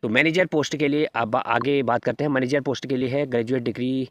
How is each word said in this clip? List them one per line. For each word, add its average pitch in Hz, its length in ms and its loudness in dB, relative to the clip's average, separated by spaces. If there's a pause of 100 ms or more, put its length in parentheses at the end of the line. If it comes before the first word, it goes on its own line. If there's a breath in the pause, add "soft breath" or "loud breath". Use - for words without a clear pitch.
तो 123 60 -2
मैनेजर 160 380 4
पोस्ट 151 300 0
के 147 120 2
लिए 147 160 2
अब 117 320 -2
आगे 131 460 0
बात 117 220 0
करते 127 200 -2
हैं। 151 60 0
मैनेजर 131 300 0
पोस्ट 127 260 -4
के 131 100 -2
लिए 127 120 -2
है 143 180 -2
ग्रेजुएट 123 360 -2
डिग्री 127 480 -4